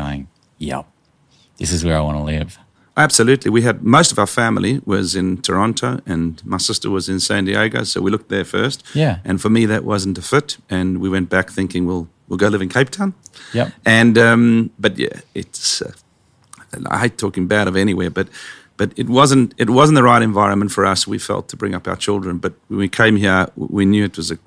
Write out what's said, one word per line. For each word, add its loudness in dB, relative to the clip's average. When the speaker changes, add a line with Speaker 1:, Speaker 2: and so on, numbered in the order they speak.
Speaker 1:
going, -8
"Yep, -8
this -6
is -2
where 0
I 0
wanna -4
live." -8
Speaker 2:
Absolutely. 2
We 2
had, 0
most 4
of -4
our 2
family 0
was -2
in -2
Toronto -2
and -4
my -4
sister -4
was -2
in -2
San -2
Diego, 0
so -4
we 0
looked -4
there -4
first. -4
Speaker 1:
Yeah. 0
Speaker 2:
And -2
for 0
me, 4
that 0
wasn't -4
a -12
fit, 0
and 0
we -4
went -2
back 0
thinking, -2
"We'll, -4
we'll -4
go 6
live -2
in -6
Cape 0
Town." -4
Speaker 1:
Yep. 0
Speaker 2:
And, 6
um, 6
but -2
yeah, -6
it's, -6
uh, -10
I -2
hate -2
talking -4
bad 2
of -2
anywhere, 0
but, -2
but -2
it -4
wasn't, 4
it 0
wasn't 6
the 6
right 4
environment 2
for 0
us, -2
we -6
felt, -6
to -14
bring -6
up -10
our -6
children. -4
But -6
when -4
we 0
came 4
here, 2
w-, -8
we 4
knew 4
it -6
was -8
a, -8